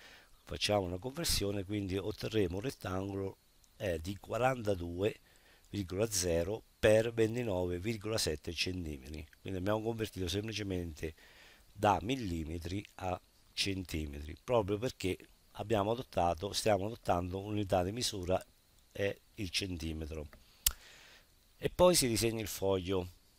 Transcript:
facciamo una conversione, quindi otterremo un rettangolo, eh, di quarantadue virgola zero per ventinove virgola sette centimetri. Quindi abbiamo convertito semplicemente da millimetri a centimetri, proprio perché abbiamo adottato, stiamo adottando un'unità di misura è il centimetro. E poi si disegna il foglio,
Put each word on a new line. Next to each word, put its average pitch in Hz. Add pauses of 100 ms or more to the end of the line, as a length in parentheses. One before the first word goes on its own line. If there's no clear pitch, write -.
(440)
facciamo 101
una 90
conversione, 104
quindi 98
otterremo 104
un 101
rettangolo, 98 (400)
eh, 87
di 98
quarantadue 104 (540)
virgola 101
zero 90 (160)
per 110
ventinove 110
virgola 110
sette 80
centimetri. 78 (140)
Quindi 98
abbiamo 107
convertito 107
semplicemente 92 (580)
da 101
millimetri 85 (100)
a 92 (320)
centimetri, 78
proprio 107
perché 101 (340)
abbiamo 104
adottato, 95
stiamo 101
adottando 92
un'unità 101
di 98
misura 92 (480)
è 101 (180)
il 101
centimetro. 80 (1300)
E -
poi 180
si 131
disegna 113
il 101
foglio, 95 (320)